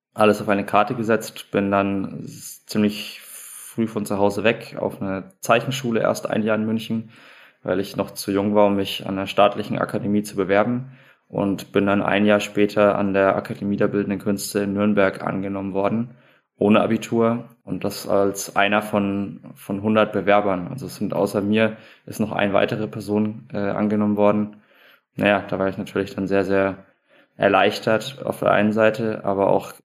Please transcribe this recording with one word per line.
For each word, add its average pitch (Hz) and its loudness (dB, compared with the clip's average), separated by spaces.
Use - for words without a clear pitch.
alles 107 4
auf 107 -8
eine 101 0
Karte 104 2
gesetzt, 110 -4
bin 98 0
dann 98 -2
s-, - -18
ziemlich - -2
früh - -8
von 110 -6
zu 104 -4
Hause 101 2
weg, - -2
auf - -4
eine 95 -6
Zeichenschule, 120 0
erst 107 -2
ein 107 0
Jahr 107 2
in 107 0
München, 110 -4
weil 95 -2
ich - -8
noch 98 -4
zu - -8
jung 101 0
war, 104 6
um 101 2
mich - -4
an 95 -6
der 95 -4
staatlichen 104 2
Akademie 104 -2
zu 104 -12
bewerben, 110 0
und 101 -4
bin 101 2
dann 101 2
ein 98 2
Jahr 104 6
später 104 2
an 101 0
der 98 4
Akademie - -4
der 101 2
Bildenden 101 -2
Künste 101 -4
in 101 -2
Nürnberg 101 2
angenommen 98 -4
worden, 101 -2
ohne 104 6
Abitur, 113 0
und 98 -8
das - -6
als 98 0
einer 101 2
von, 101 -2
von 98 -8
hundert 107 2
Bewerbern. 95 2
Also 90 -10
es 87 -10
sind 92 -4
außer 101 0
mir 107 2
ist - -6
noch 104 -4
eine 101 0
weitere 104 0
Person, 107 -4
äh, 104 -6
angenommen 104 0
worden. 104 0
Naja, 101 2
da 95 -4
war 95 0
ich 95 -4
natürlich 98 -4
dann 98 -4
sehr, 98 2
sehr 98 0
erleichtert 101 2
auf - -6
der - 4
einen 104 4
Seite, 110 0
aber 98 2
auch 98 0